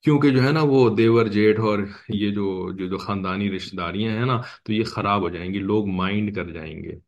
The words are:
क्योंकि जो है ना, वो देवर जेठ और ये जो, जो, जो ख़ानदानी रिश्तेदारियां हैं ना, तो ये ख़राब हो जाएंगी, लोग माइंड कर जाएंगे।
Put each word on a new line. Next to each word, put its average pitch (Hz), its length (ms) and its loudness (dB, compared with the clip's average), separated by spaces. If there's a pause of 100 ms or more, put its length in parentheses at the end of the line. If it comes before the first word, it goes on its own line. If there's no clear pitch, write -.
क्योंकि 147 260 4
जो 131 100 4
है 135 100 4
ना, 156 120 2
वो 135 280 6
देवर 113 380 4
जेठ 104 320 4
और 104 260 0 (240)
ये 104 200 -2
जो, 95 420 -4
जो, 95 140 -8
जो 95 100 -4
ख़ानदानी 98 520 -4
रिश्तेदारियां 95 640 -6
हैं 117 100 -2
ना, 127 120 0 (280)
तो 107 80 -4
ये 110 120 0
ख़राब 101 360 0
हो 85 80 -2
जाएंगी, 90 320 -6
लोग 101 280 0
माइंड 101 460 -2
कर 87 160 -6
जाएंगे। 82 560 -12